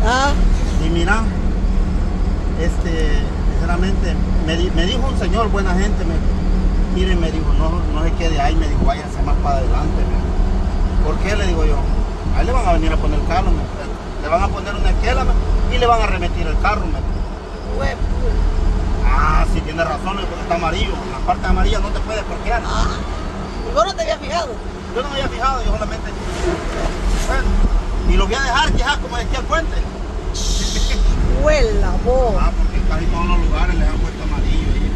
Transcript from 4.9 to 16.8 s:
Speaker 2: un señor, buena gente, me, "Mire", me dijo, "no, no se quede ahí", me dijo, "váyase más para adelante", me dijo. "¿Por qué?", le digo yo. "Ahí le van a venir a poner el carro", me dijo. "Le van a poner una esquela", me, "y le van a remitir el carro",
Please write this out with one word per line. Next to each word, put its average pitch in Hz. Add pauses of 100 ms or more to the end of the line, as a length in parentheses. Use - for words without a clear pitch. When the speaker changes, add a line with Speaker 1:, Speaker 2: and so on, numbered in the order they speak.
Speaker 2:
un -
señor, 196
buena 185
gente, 196
me, 165 (800)
"Mire", 180
me 170
dijo, -
"no, 156 (140)
no 160
se 165
quede -
ahí", -
me -
dijo, -
"váyase -
más -
para 139
adelante", 147
me -
dijo. -
"¿Por -
qué?", -
le -
digo -
yo. - (600)
"Ahí -
le -
van -
a -
venir -
a -
poner -
el -
carro", 180
me -
dijo. -
"Le 151
van 175
a 196
poner 196
una -
esquela", 226
me, -
"y -
le 240
van 233
a 220
remitir -
el 208
carro", 196